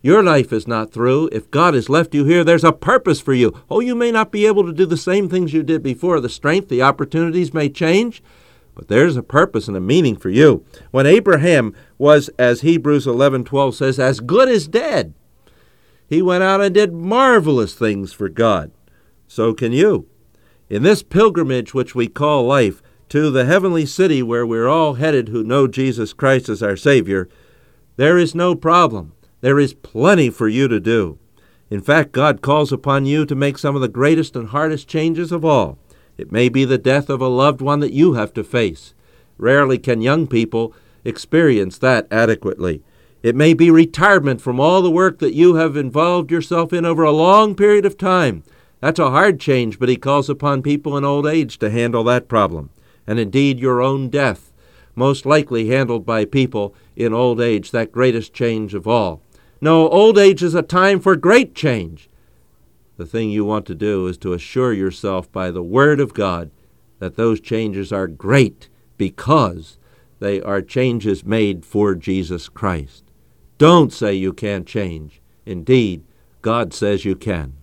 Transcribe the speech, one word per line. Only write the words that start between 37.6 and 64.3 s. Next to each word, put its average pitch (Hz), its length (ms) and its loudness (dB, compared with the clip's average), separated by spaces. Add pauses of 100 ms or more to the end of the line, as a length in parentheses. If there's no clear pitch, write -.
one 143 180 -2
that 127 120 -2
you 151 220 4
have 107 200 -4
to 110 100 -6
face. 107 480 -4 (460)
Rarely 131 400 2
can 117 240 -2
young 143 240 0
people 113 480 -2 (300)
experience 123 760 0
that 127 320 0
adequately. 101 720 -2 (400)
It 120 120 0
may 156 200 4
be 170 160 4
retirement 165 720 4
from 127 180 -4
all 180 220 2
the 180 80 0
work 180 300 0
that 123 140 -2
you 170 200 6
have 160 220 0
involved 151 540 -2
yourself 170 420 -2
in 170 120 -2
over 165 180 0
a 156 80 4
long 190 440 4
period 202 320 4
of 196 100 -2
time. 170 460 0 (380)
That's 160 180 -2
a 143 120 0
hard 165 300 2
change, 120 380 -2
but 123 100 0
He 127 80 2
calls 139 320 -2
upon 139 340 -4
people 147 360 -4
in 139 60 -4
old 143 220 -2
age 151 340 -4
to 107 100 -2
handle 117 340 -2
that 123 240 0
problem. 82 420 -2 (360)
And 113 120 -4
indeed, 131 400 -2
your 123 220 -2
own 135 300 -2
death, 135 420 -4 (420)
most 135 300 -2
likely 135 440 0
handled 120 360 -2
by 110 220 -2
people 123 480 -4 (200)
in 113 200 -4
old 120 260 0
age, 113 300 -2
that 113 220 -6
greatest 117 420 -2
change 110 400 -4
of 98 120 -8
all. 104 360 -2 (380)
No, 160 300 4
old 208 260 6
age 196 260 4
is 165 120 -2
a 175 80 0
time 185 380 0
for 190 160 2
great 214 380 2
change. 95 540 -6 (880)
The 87 100 -14
thing 110 240 -4
you 104 140 -2
want 107 220 -4
to 90 80 -10
do 95 320 -4
is 90 120 -6
to 92 140 -6